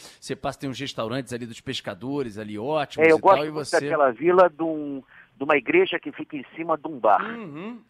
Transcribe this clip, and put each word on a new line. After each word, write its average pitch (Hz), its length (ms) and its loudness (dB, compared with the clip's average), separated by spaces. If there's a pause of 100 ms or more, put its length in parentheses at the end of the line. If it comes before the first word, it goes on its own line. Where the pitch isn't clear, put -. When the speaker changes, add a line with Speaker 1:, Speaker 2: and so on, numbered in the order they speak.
(200)
Speaker 1:
você - 160 -8
passa, - 240 -8
tem 139 100 -8
uns 117 100 -10
restaurantes 123 520 -6
ali 120 140 -8
dos 113 160 -16
pescadores 120 760 -8
ali 104 200 -10
ótimos 147 500 0
Speaker 2:
É, 160 40 8
eu 156 60 8
Speaker 1:
e 160 40 -6
Speaker 2:
gosto 190 140 8
Speaker 1:
tal, 151 100 0
e 156 60 -8
Speaker 2:
muito 151 140 -6
Speaker 1:
você 165 140 2
Speaker 2:
daquela 143 320 2
vila 180 380 4
de 151 140 -6
um, 147 400 -6 (340)
de 139 60 -8
uma 151 120 2
igreja 160 440 2
que 147 120 -8
fica - 240 -12
em 127 80 -10 (120)
cima 165 220 -4
de 147 100 -14
um 151 120 -10
bar. 117 240 4
Speaker 1:
Uhum, 214 560 -12 (100)